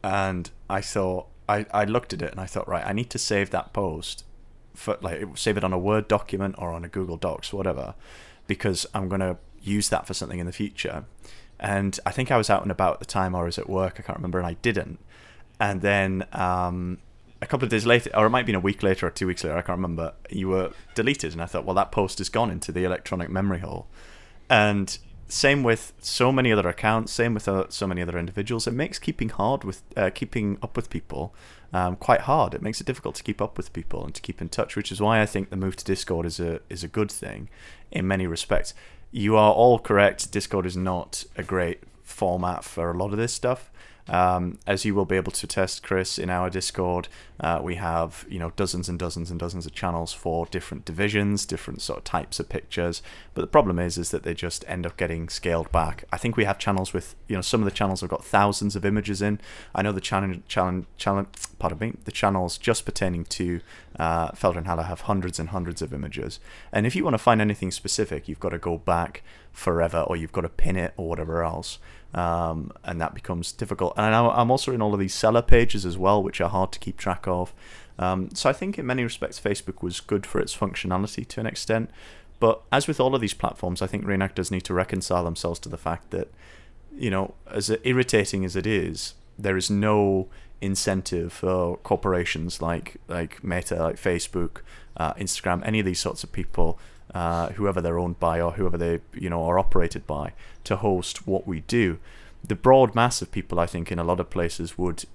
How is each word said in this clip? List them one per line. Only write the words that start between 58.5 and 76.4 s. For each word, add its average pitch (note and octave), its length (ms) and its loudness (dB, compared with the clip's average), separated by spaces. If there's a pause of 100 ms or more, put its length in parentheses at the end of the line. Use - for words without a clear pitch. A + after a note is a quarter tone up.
of F#2 80 -2
images G2+ 380 0
in. G#2 180 0 (360)
I F#2+ 80 2
know G#2 80 2
the F#2+ 100 -2
channel, F#2+ 360 0 (100)
channel, F#2 380 0 (120)
channel, G2 300 0 (320)
pardon F2+ 200 0
me, A2+ 140 -4 (120)
the G#2+ 60 -8
channels F#2 460 2
just - 280 0
pertaining F2+ 400 -2
to, F2 360 -2 (380)
uh, E2 320 0
Felder F2 260 2
and E2+ 80 -4
Haller E2+ 180 -2
have F2 180 -6
hundreds F#2 360 -2
and E2 120 -4
hundreds F2 340 -4
of D2+ 100 -6
images. - 460 -8 (320)
And G#2 160 2
if - 80 0
you F#3 80 0
wanna B2+ 160 2
find A2+ 220 6
anything G2+ 280 0
specific, - 580 -4
you've D#2 120 -8
gotta F2 180 -4
go E2+ 220 -2
back E2+ 420 0 (320)
forever, E2+ 540 2
or F2 80 -2
you've D#2+ 160 -6
gotta E2+ 180 -4
pin - 280 6
it F2 200 -2
or F2 100 -6
whatever E2 360 -2
else. E2+ 340 -4 (360)
Um, E2+ 580 0 (120)
and F2 180 -4
that D#2 120 -2
becomes - 380 -6
difficult. F#2+ 440 -2
And A2 200 4
I, A#2+ 140 6
I'm A#2+ 200 4
also C3 240 2
in A#2 80 0
all G#2+ 140 4
of G2+ 40 0
these G2 140 0
seller A2+ 300 4
pages - 420 10
as E2+ 100 -2
well, F#2+ 280 4
which - 180 -2